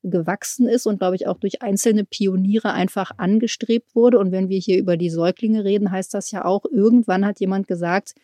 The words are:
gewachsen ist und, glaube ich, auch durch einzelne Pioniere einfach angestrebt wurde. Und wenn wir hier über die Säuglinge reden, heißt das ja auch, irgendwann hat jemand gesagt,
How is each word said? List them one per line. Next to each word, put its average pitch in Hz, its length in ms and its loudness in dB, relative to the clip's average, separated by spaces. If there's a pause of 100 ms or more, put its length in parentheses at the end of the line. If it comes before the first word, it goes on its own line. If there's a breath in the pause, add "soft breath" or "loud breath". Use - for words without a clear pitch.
gewachsen 185 640 -2
ist 240 200 0
und, 208 140 -2
glaube 185 160 0
ich, - 100 -4
auch 185 100 -2
durch - 240 -6
einzelne 208 460 0
Pioniere 196 640 0
einfach 185 460 -2
angestrebt 220 760 -2
wurde. 240 240 6
Und 190 140 0
wenn 190 160 0
wir 190 100 -2
hier 185 200 2
über 180 180 0
die 170 140 -2
Säuglinge 185 540 0
reden, 202 260 0
heißt 185 240 -6
das 196 160 -6
ja 196 160 -6
auch, 190 180 0
irgendwann 214 640 4
hat 208 140 -4
jemand 190 280 -2
gesagt, 175 560 -2